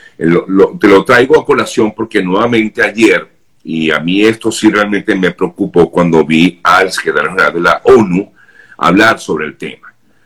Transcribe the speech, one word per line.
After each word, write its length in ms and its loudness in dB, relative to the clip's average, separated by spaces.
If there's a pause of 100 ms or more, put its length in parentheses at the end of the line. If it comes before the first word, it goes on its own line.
(160)
eh, 80 -6
lo, 240 2
lo, 300 0
te 100 2
lo 160 4
traigo 340 4
a 60 -4
colación 480 -2
porque 300 -4
nuevamente 600 -2
ayer, 440 0 (380)
y 260 -4
a 80 -2
mí 240 -2
esto 300 0
sí 180 0
realmente 460 -2
me 160 -2
preocupó 580 -2
cuando 340 2
vi 380 0
al 300 2
secretario 380 -4
general 240 0
de 60 -4
la 240 0
onu 480 2 (460)
hablar 420 2
sobre 260 -6
el 100 -14
tema, 380 -16 (320)